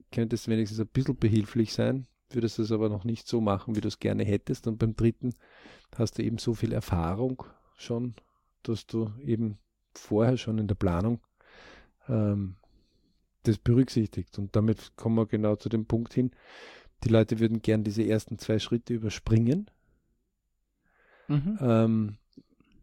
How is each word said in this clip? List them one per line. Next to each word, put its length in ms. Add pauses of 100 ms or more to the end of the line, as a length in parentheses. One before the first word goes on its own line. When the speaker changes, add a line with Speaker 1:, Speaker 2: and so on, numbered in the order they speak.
(100)
Speaker 1:
könntest 360
du 40
wenigstens 300
ein 80
bisschen 280
behilflich 580
sein, 320 (240)
würdest 280
es 140
aber 160
noch 160
nicht 240
so 120
machen, 360
wie 40
du 80
es 100
gerne 260
hättest. 420
Und 120
beim 180
dritten 380 (600)
hast 220
du 40
eben 160
so 160
viel 180
Erfahrung 720 (320)
schon, 380 (480)
dass 240
du 340
eben 380 (360)
vorher 420
schon 220
in 100
der 60
Planung, 460 (880)
ähm, 480 (880)
das 160
berücksichtigt. 800
Und 180
damit 400
kommen 200
wir 100
genau 300
zu 120
dem 180
Punkt 280
hin, 160 (720)
die 40
Leute 320
würden 200
gern 240
diese 200
ersten 340
zwei 200
Schritte 360
überspringen. 760 (1600)
Speaker 2:
Mhm. 320
Speaker 1:
Ähm, 580 (640)